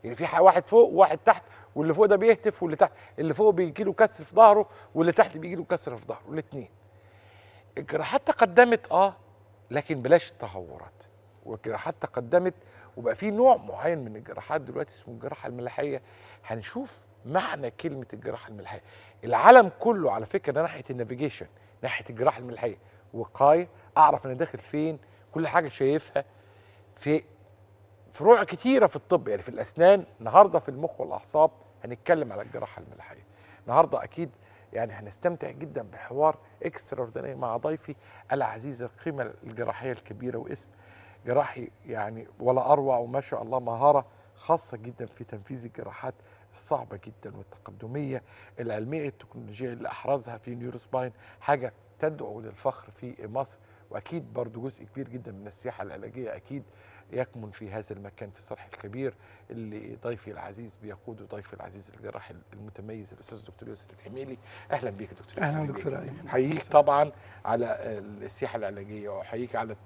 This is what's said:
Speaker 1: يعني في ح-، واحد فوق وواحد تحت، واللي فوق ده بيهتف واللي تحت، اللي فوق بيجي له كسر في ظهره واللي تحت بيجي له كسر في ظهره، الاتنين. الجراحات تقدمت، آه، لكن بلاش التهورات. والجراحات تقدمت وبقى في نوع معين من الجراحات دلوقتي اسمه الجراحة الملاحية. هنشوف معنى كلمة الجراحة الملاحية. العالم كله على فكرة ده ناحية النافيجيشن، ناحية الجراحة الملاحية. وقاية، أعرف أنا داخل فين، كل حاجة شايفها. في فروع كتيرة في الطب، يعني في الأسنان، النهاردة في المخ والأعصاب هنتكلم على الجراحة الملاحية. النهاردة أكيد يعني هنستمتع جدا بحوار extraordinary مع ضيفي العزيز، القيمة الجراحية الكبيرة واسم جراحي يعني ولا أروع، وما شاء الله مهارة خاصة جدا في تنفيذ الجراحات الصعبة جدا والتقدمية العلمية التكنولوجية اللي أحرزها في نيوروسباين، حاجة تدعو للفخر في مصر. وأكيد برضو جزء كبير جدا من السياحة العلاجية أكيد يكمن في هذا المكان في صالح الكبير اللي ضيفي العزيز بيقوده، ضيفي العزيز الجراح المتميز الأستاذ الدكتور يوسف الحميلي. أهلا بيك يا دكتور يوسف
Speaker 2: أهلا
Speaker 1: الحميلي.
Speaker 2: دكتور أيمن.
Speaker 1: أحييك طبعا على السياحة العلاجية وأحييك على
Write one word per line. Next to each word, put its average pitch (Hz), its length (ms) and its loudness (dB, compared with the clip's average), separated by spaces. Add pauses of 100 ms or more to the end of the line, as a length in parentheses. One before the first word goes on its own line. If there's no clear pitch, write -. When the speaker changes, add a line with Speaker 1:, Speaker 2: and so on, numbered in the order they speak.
Speaker 1:
يعني 120 100 -10
في 170 100 -4
ح-، 165 140 0
واحد 180 260 8
فوق 226 220 8
وواحد 160 300 6
تحت، - 240 4 (320)
واللي 156 200 0
فوق 208 120 6
ده 202 100 6
بيهتف 214 460 2
واللي 156 140 -4
تحت، - 160 4 (260)
اللي 151 160 -2
فوق 214 200 6
بيجي 175 300 -2
له 202 80 -2
كسر 165 320 2
في - 100 -20
ظهره 208 340 10 (260)
واللي 165 180 4
تحت 196 240 4
بيجي 170 180 -8
له 156 100 -8
كسر 143 320 -6
في 104 100 -18
ظهره، 110 140 -10 (120)
الاتنين. 147 360 -10 (1080)
الجراحات - 480 -4
تقدمت، 233 680 6
آه، 190 240 2 (540)
لكن 139 320 -4
بلاش 156 280 6
التهورات. 92 720 -16 (440)
والجراحات 110 540 -8
تقدمت 175 540 0 (420)
وبقى - 180 -4
في 208 160 -4
نوع 240 260 6
معين - 420 -4
من 110 180 -12
الجراحات - 440 -8
دلوقتي 135 340 -10
اسمه 120 200 -18
الجراحة 123 340 -12
الملاحية. 123 540 -8 (440)
هنشوف 117 520 -12 (280)
معنى 156 440 -6
كلمة 139 420 -10
الجراحة 117 360 -6
الملاحية. 104 340 -14 (420)
العالم 180 460 10 (100)
كله 185 320 0
على 110 140 -6
فكرة - 260 -4
ده 151 100 0
ناحية 156 280 -6
النافيجيشن، 123 560 -6 (360)
ناحية 123 280 -6
الجراحة 123 280 2
الملاحية. 120 380 -8 (380)
وقاية، 147 540 4 (300)
أعرف 147 280 6
أنا 127 80 -6
داخل 135 240 -4
فين، 151 400 -6 (340)
كل 156 160 -2
حاجة 160 200 2
شايفها. 139 560 -2 (680)
في 151 280 -2 (880)
فروع 196 320 6
كتيرة 233 420 2
في 156 100 0
الطب، - 320 0
يعني 101 140 -2
في - 60 -10
الأسنان، 165 560 4 (160)
النهاردة 165 380 6
في - 100 -2
المخ 143 320 -8
والأعصاب 151 500 2 (340)
هنتكلم 123 480 0
على 98 100 -8
الجراحة 117 400 -12
الملاحية. - 420 -20 (420)
النهاردة 135 380 4
أكيد 160 260 -10 (420)
يعني 113 200 -4
هنستمتع 107 580 -6
جدا 139 320 -10
بحوار 139 540 -2 (260)
extraordinary 127 720 -8
مع 120 220 -6
ضيفي 151 380 -6 (380)
العزيز، 120 500 -6
القيمة 131 500 -8 (120)
الجراحية 120 480 -8
الكبيرة 117 460 -10
واسم - 300 -12 (580)
جراحي 131 440 -2 (160)
يعني 113 400 -10 (140)
ولا 127 320 2
أروع، 135 260 2
وما 120 220 -4
شاء 117 220 -8
الله 120 180 -4
مهارة 127 460 4 (280)
خاصة - 420 -4
جدا 120 300 -14
في - 180 -18
تنفيذ 117 400 -14
الجراحات 117 500 -12 (380)
الصعبة - 540 -6
جدا 104 300 -18
والتقدمية 113 840 -12 (380)
العلمية 120 480 -6
التكنولوجية 120 640 -14
اللي 117 160 -12
أحرزها 120 500 -6
في 120 160 -14
نيوروسباين، 123 580 -8 (280)
حاجة 127 320 -2 (260)
تدعو 143 420 -6
للفخر 110 500 -8
في 110 380 -16
مصر. 131 300 -8 (320)
وأكيد 131 420 -12
برضو 113 300 -8
جزء 131 220 -12
كبير 131 240 -14
جدا 117 240 -14
من 98 140 -18
السياحة 101 360 -12
العلاجية 110 540 -12
أكيد 135 260 -14 (500)
يكمن 117 380 -10
في 101 200 -16
هذا 107 220 -12
المكان 101 380 -16
في - 120 -20
صالح - 220 -16 (100)
الكبير 123 400 -10 (360)
اللي 110 540 -14
ضيفي 117 260 -10
العزيز 101 520 -16
بيقوده، 107 420 -16
ضيفي 101 300 -16
العزيز 95 420 -20
الجراح - 360 -16 (200)
المتميز 104 600 -16
الأستاذ - 260 -20
الدكتور 113 300 -20
يوسف 107 180 -18 (120)
الحميلي. 131 400 -16 (320)
أهلا 127 200 -4
بيك 101 180 -14
يا - 60 -20
دكتور - 300 -18
يوسف 147 120 -2
Speaker 2:
أهلا 156 80 -4
Speaker 1:
الحميلي. 139 80 -8
Speaker 2:
دكتور 131 260 -8
أيمن. - 300 -14
Speaker 1:
أحييك 139 360 -2
طبعا 147 480 4 (320)
على 117 220 -2 (560)
السياحة 117 340 -10
العلاجية 104 520 -10
وأحييك 113 480 -10
على 110 300 -6